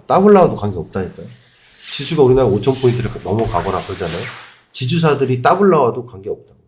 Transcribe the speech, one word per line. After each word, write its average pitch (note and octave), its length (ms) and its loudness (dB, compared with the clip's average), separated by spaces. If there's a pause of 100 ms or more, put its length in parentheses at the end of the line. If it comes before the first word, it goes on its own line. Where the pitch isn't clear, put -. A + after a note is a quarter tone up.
따블라가도 F3 540 4
관계 G2+ 200 -6
없다니까요. E2+ 500 -10 (460)
지수가 D3 500 -4
우리나라 B2+ 260 4
오천 G#2 260 0
포인트를 - 360 0 (120)
넘어가거나 F#2+ 580 -4
그러잖아요. F2+ 420 -8 (500)
지주사들이 C3+ 680 0
따블라와도 D#3 680 2
관계 F#2+ 220 -14
없다고. - 400 -12